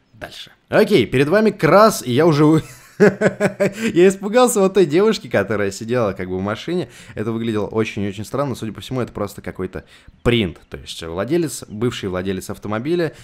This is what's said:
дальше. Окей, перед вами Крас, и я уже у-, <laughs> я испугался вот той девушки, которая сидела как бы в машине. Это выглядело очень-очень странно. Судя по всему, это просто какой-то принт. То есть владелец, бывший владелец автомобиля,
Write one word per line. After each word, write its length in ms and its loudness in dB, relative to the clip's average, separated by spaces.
дальше. 380 -18
Окей, 360 4
перед 220 2
вами 220 2
Крас, 520 4
и 100 -6
я 140 4
уже 200 4
у-, 160 4
<laughs> 200 -10
я 1080 2
испугался 540 2
вот 140 2
той 100 6
девушки, 420 0
которая 440 0
сидела 420 -2
как 160 -8
бы 80 -4
в 40 -4
машине. 460 -4
Это 180 -4
выглядело 340 -4
очень-очень 560 -4
странно. 320 -6
Судя 160 -10
по 80 -14
всему, 220 -8
это 100 -8
просто 300 -8
какой-то 420 -10
принт. 460 0
То 80 -14
есть 260 -16
владелец, 640 -4
бывший 400 -4
владелец 420 -4
автомобиля, 640 -4